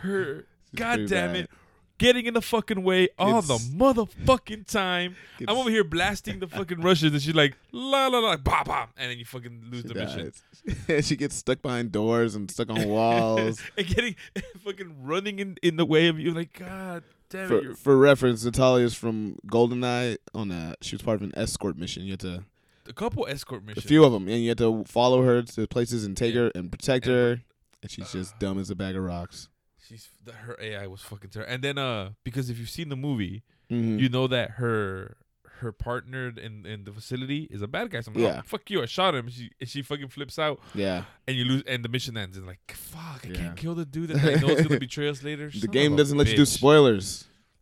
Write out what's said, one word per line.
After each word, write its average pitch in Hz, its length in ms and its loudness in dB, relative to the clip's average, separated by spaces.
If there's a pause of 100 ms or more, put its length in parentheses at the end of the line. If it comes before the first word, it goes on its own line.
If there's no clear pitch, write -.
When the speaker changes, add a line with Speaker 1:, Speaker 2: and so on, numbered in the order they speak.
Speaker 1:
her. 175 440 -4 (260)
Speaker 2:
She's 233 80 -10
Speaker 1:
God 233 160 -2
Speaker 2:
pretty 208 120 -2
Speaker 1:
damn 175 260 0
Speaker 2:
bad. 180 120 -4
Speaker 1:
it. - 40 -20 (500)
Getting 247 260 6
in 233 80 -2
the 226 80 2
fucking 208 420 -2
way 185 260 4 (100)
all 214 220 4
the 143 120 0
Speaker 2:
Gets 117 160 -2
Speaker 1:
motherfucking 220 1000 2
time. 180 480 0 (220)
Speaker 2:
gets - 120 -6
Speaker 1:
I'm 226 80 2
over 254 120 2
here 220 140 4
blasting 185 560 -2
the 180 80 -6
fucking 175 340 -6
Russians, 156 320 4
and 143 80 0
she's 160 140 -2
like, 143 200 4 (160)
"La, 269 360 0
la, 247 120 2
la, 214 160 2
bah, 143 300 0
bah," 135 220 -4 (100)
and 123 140 -6
then 120 80 -8
you 117 60 -14
fucking 120 460 -14
lose 120 120 -10
Speaker 2:
She 98 60 -12
Speaker 1:
the - 60 -10
mission. 95 380 -8 (540)
Speaker 2:
dies. 151 180 2
<laughs> - 0 -
She 156 100 0
gets 139 200 -4
stuck - 260 -2
behind 120 300 -4
doors 113 440 2
and 101 140 -8
stuck 113 220 -6
on 110 180 0
walls. 113 800 2
Speaker 1:
<laughs> - 80 -10
And 185 100 -4
getting, 233 280 0 (200)
<laughs> 196 300 -12
fucking 185 380 -12
running 196 360 -4
in, 196 220 -8
in 165 160 2
the 165 80 2
way 160 220 6
of 156 120 2
you. 165 140 -2
Like, 165 260 -8
"God 185 440 -12 (260)
damn 190 160 -10
it, - 20 -8
Speaker 2:
For, 113 140 2
Speaker 1:
you're" 131 140 -10
Speaker 2:
for 139 220 6
reference, 131 460 6
Natalia's 123 520 4
from 110 420 -4 (100)
GoldenEye. 120 720 2 (160)
On 104 180 -4
a, 82 300 -8
she - 140 -10
was 101 80 -12
part 110 140 0
of 95 40 -6
an 101 160 -8
escort 101 400 -4
mission. 90 260 -8
You 95 100 -6
had 92 80 -8
to 90 220 -8 (440)
Speaker 1:
A 110 60 -18
couple 233 340 -4
escort 131 340 -10
Speaker 2:
a 101 40 -20
Speaker 1:
missions. 104 200 -10
Speaker 2:
few 156 180 10
of 131 100 10
'em, 95 140 -4
and 117 140 -2
you 117 80 0
had 113 80 0
to 113 280 2
follow 127 380 4
her 120 200 4
to 113 240 -6
places 117 380 -4
and 98 120 -6
take 117 160 0
Speaker 1:
Yeah. 120 80 2
Speaker 2:
her 117 140 2
and 90 160 -8
protect 131 340 -2
Speaker 1:
And 127 100 2
Speaker 2:
her. 120 260 2 (420)
And 104 80 -14
she's - 200 -14
just 92 220 -8
Speaker 1:
uh, - 60 -20
Speaker 2:
dumb 98 200 -4
as 95 120 -8
a 95 40 -6
bag 95 200 -6
of 95 80 -4
rocks. 87 440 -10 (380)
Speaker 1:
She's, 113 220 -20 (160)
the, 117 80 -20
her 113 300 -16
A 107 160 -10
I 98 100 -10
was 95 140 -14
fucking 101 300 -16
terrible. 107 220 -10
And 127 80 -6
then, 139 160 -4
uh, 110 340 -4 (120)
because 127 260 -6
if 117 80 -8
you've 117 120 -12
seen 165 180 -10
the 139 80 -8
movie, 117 480 -4 (260)
Speaker 2:
Mm-hmm. 113 300 0
Speaker 1:
you 131 80 4
know 127 200 0
that 120 240 -2
her, 107 680 -4 (420)
her 113 140 -8
partner 127 580 -8 (100)
in, 107 240 -16
in 101 200 -12
the 101 80 -16
facility 131 580 -6
is 101 100 -10
a 104 60 -6
bad 196 240 -6
guy. 117 80 -8
So 113 120 -12
I'm 113 100 0
like, 104 120 4
Speaker 2:
Yeah. 62 60 -8
Speaker 1:
"Oh, - 60 -16
fuck - 240 -12
you, 185 120 -2
I 117 40 -4
shot 180 280 0
him." 123 160 -4
She, 120 300 -14
and 127 100 -12
she 143 120 -8
fucking 143 260 -10
flips 143 320 -12
out. 151 220 -2 (120)
Speaker 2:
Yeah. 95 300 -2 (240)
Speaker 1:
And 131 80 -4
you 123 80 -2
lose, 131 240 0
and 123 160 -4
the 117 60 -8
mission 123 260 -6
ends. 95 220 -10
And 95 100 -14
like, - 260 -20
"Fuck, 160 520 -16
I - 20 -12
Speaker 2:
Yeah. 90 80 -10
Speaker 1:
can't 85 220 -6
kill 165 180 -6
the 170 100 -4
dude 156 260 -6
that 143 120 4
I 151 160 6
know 143 140 4
is 151 120 6
gonna 147 140 2
Speaker 2:
<laughs> 127 80 -4
Speaker 1:
betray 147 220 -4
us 135 120 -8
later." 147 280 -8
Speaker 2:
The 135 100 -8
Speaker 1:
Son 101 120 -2
Speaker 2:
game 147 200 6
Speaker 1:
of 147 80 6
a - 20 8
Speaker 2:
doesn't 143 160 4
let 143 120 6
you 110 80 4
do 143 60 10
Speaker 1:
bitch. 135 120 8
Speaker 2:
spoilers. 131 720 6 (360)